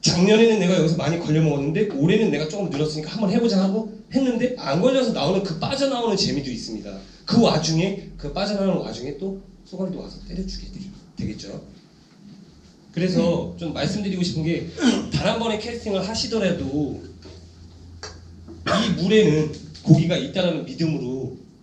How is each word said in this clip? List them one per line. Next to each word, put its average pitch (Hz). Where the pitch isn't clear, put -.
작년에는 214
내가 180
여기서 160
많이 156
걸려 156
먹었는데 156
올해는 185
내가 147
조금 165
늘었으니까 151
한번 214
해보자 214
하고 196
했는데 254
안 139
걸려서 254
나오는 160
그 -
빠져나오는 254
재미도 131
있습니다. 104
그 -
와중에, 165
그 143
빠져나오는 196
와중에 120
또 190
쏘가리도 180
와서 -
때려주게 185
되-, -
되겠죠. -
그래서 165
좀 160
말씀드리고 185
싶은 160
게 160
단 180
한 226
번의 220
캐스팅을 214
하시더라도 156
이 170
물에는 175
고기가 165
있다라는 170
믿음으로 131